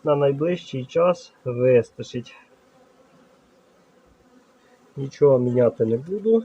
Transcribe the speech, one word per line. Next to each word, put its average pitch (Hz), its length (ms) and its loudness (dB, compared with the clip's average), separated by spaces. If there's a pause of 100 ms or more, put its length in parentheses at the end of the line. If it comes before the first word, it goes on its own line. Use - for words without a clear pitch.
на 151 120 2
найближчий 143 720 -2
час 175 480 -2 (100)
вистачить. 123 920 -2 (2750)
Нічого 135 400 2
міняти 123 460 0
не 113 120 -2
буду, 208 480 -2